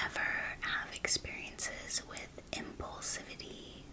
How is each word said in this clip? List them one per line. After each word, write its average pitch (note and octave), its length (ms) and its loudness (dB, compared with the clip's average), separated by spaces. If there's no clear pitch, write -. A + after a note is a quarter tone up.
ever - 220 2
have - 340 2
experiences - 1120 2
with - 200 -4
impulsivity - 1300 -2